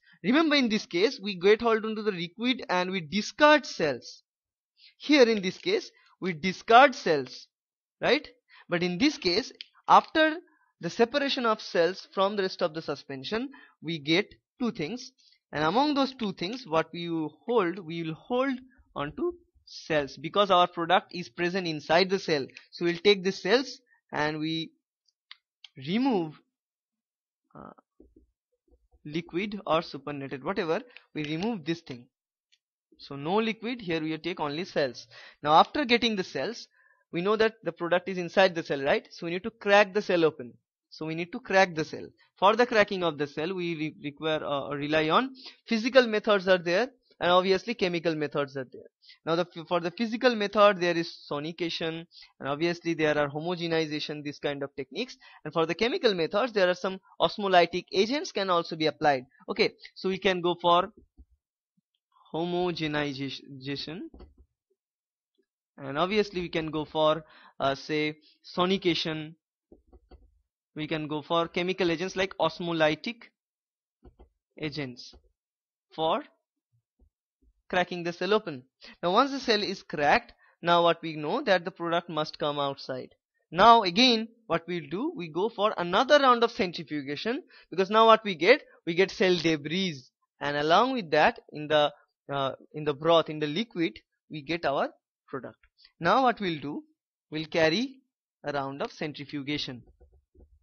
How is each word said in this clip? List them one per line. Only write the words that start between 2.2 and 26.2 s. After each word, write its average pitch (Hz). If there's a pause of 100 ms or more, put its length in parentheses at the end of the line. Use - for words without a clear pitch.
and 180
we 190
discard 294
cells. - (760)
Here 269
in 220
this 180
case, 208 (280)
we 185
discard 220
cells, 147 (540)
right? 226 (440)
But 170
in 180
this 277
case, 180 (340)
after 311 (440)
the 165
separation 262
of 220
cells 180
from 202
the 196
rest 190
of 170
the 156
suspension, 151 (320)
we 165
get 160 (240)
two 233
things. 214 (400)
And 151
among 240
those 269
two 101
things, 220
what 160
we 170
will 160
hold, 202
we 170
will 160
hold 254 (380)
onto 151 (340)
cells, 147
because 180
our 180
product 175
is 175
present 175
inside 165
the 190
cell. 151 (240)
So -
we'll 170
take 202
the 190
cells 240 (320)
and 151
we 160 (1040)
remove, 175 (1200)